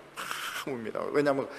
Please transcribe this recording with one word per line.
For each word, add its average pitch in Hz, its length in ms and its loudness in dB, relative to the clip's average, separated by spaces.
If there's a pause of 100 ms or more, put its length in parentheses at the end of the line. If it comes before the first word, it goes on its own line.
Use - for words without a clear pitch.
(160)
아, - 540 -4
웁니다. 117 320 -2 (100)
왜냐하면 139 480 4